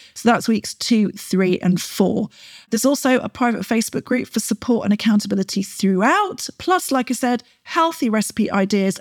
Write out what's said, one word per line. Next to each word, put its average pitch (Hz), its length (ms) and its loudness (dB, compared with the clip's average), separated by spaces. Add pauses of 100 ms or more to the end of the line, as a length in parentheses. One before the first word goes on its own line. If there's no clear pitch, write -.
(160)
So - 120 -6
that's 233 200 2
weeks - 260 0
two, 214 380 0
three, 185 480 0
and 180 200 2
four. 208 500 0 (400)
There's 226 140 -2
also 262 360 2
a - 100 -6
private 233 320 -2
Facebook 220 420 -2
group - 240 -2
for - 120 -4
support 220 440 -2
and 196 80 2
accountability 202 720 0
throughout. 254 960 0
Plus, - 340 0
like 262 200 0
I - 20 -2
said, 240 300 -2 (200)
healthy 330 460 0
recipe 208 420 0
ideas 196 500 2